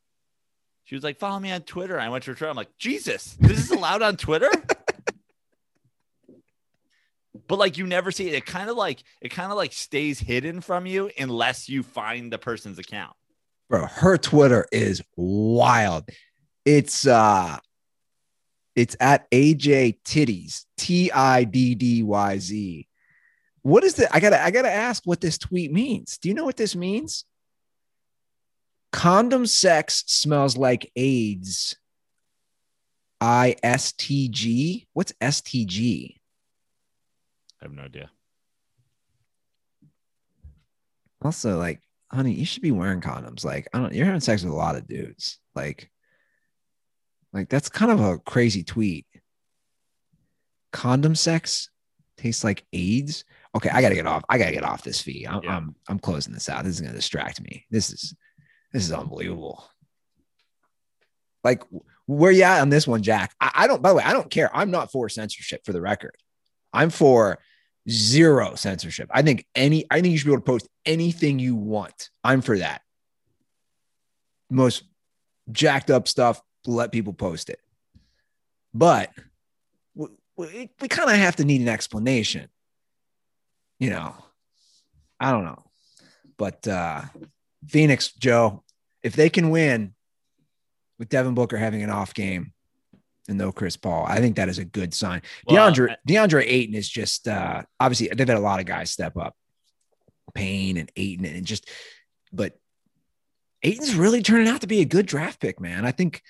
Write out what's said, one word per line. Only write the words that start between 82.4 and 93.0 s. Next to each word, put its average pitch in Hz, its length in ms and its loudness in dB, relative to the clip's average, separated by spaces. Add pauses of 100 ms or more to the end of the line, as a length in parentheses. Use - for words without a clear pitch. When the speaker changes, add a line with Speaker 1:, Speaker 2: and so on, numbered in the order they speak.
Speaker 2:
You 127 100 -2
know, 87 240 -8 (1040)
I 131 140 0
don't 107 120 0
know. 71 200 -14 (720)
But, 101 320 -6
uh, 85 340 -4 (640)
Phoenix, 151 460 4
Joe, 117 500 2 (400)
if 101 140 -4
they 151 120 8
can 165 220 2
win 135 440 0 (1080)
with 117 80 -12
Devin 127 260 0
Booker 117 220 0
having 107 260 -2
an 104 80 -4
off 101 240 -4
game 95 380 -6 (760)